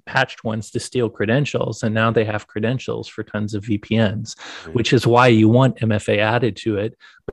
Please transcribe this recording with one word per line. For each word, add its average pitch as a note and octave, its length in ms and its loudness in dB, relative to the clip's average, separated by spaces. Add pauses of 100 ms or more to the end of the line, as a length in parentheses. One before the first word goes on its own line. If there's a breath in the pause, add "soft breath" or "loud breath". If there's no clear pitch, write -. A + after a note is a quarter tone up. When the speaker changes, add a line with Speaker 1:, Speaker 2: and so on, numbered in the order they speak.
Speaker 1:
patched - 400 -4
ones A2 260 -6
to - 80 -6
steal A#2 300 -2
credentials, A2+ 720 -2
and A2 100 0
now A2 160 2
they A2+ 140 2
have G#2 240 -6
credentials A2+ 640 -6
for - 140 -12
tons G#2+ 300 -6
of G#2 120 -6
V G#2 140 -2
P A2+ 200 -2
Ns, A2 380 -2 (280 loud breath)
Speaker 2:
Right. - 100 -8
Speaker 1:
which A#2+ 180 0
is A#2+ 120 4
why A#2+ 220 6
you A2 220 6
want B2 340 4
M A2 80 0
F G#2 160 -4
A G#2+ 120 0
added A2 380 0
to G#2+ 200 -4
it. A2 200 -6 (360 loud breath)